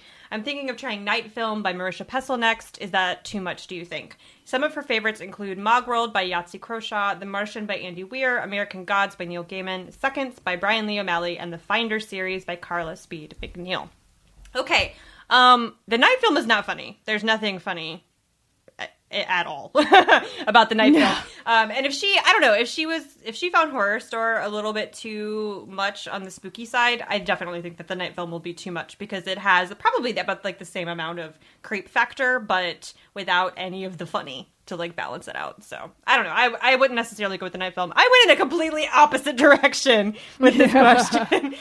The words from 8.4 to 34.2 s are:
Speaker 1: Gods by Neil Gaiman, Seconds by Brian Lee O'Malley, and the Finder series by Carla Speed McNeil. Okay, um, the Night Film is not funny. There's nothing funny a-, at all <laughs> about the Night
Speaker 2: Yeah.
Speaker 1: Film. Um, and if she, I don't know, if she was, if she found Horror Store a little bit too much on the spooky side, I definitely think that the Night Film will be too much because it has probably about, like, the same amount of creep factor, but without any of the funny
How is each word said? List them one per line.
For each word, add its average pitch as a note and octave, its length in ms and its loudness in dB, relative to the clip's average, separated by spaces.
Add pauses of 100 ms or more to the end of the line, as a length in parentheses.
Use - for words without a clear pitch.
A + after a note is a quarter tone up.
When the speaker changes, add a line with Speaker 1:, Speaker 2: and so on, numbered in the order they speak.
Speaker 1:
Gods G3 300 0
by F3+ 120 -10
Neil F3 180 -8
Gaiman, F#3 480 -10
Seconds C4+ 480 -4
by F3+ 160 -4
Brian G#3+ 300 0
Lee G#3 120 -4
O'Malley, F3 400 -2
and E3+ 140 -10
the D#3+ 60 -12
Finder A3 420 -2
series F#3 440 -8
by F3+ 120 -8
Carla F3 400 -6
Speed D3+ 460 -16
McNeil. F3+ 480 -8 (640)
Okay, B3+ 380 0 (340)
um, B3 480 6 (100)
the A3+ 120 0
Night G#4 220 6
Film G#4 160 4
is A#3+ 100 0
not G#3+ 200 2
funny. C3+ 380 -10
There's G#3+ 180 -4
nothing G#3+ 380 0
funny E3 440 -8 (720)
a-, - 120 -12 (220)
at F3+ 340 -2
all D3+ 240 -12 (400)
<laughs> - 380 2
about A3 200 6
the A#3 60 -2
Night A3 200 6
Speaker 2:
Yeah. C4 200 4
Speaker 1:
Film. - 120 -8 (200)
Um, A3 240 2
and B3+ 160 -2
if C#4+ 60 -2
she, G4+ 320 0
I F4 80 6
don't F#4+ 100 4
know, A#3 120 6
if A#3 140 0
she D#4 180 -4
was, D#4+ 180 -4 (200)
if A3 120 -10
she F4+ 140 -4
found D#4+ 200 2
Horror A3 300 -2
Store A3+ 400 -4
a G3 80 -4
little G#3+ 240 -4
bit G#3+ 200 -6
too G#3+ 800 -8
much G3 380 -6
on G3 160 -8
the F#3+ 60 -16
spooky G3 340 -16
side, A#3+ 440 0
I G#3 100 -4
definitely F3 440 -4
think E3+ 140 -14
that E3+ 100 -18
the F#3+ 80 -8
Night F3+ 220 -8
Film E3+ 160 -8
will E3 80 -10
be F3 140 -12
too F3+ 180 -12
much - 260 -10
because F#3+ 300 -10
it F#3+ 100 -6
has F#3 360 2
probably C#4+ 420 -2
about, F#3 280 -4
like, G3 140 -6
the F#3+ 60 -16
same E3+ 240 -8
amount E3+ 320 -6
of D#3+ 180 -14 (240)
creep G3+ 260 -8
factor, B3+ 520 0
but F#3 520 -4 (220)
without F#3 420 0
any F#3 280 -8
of F#3 140 -10
the E3+ 80 -8
funny D3 460 -8 (140)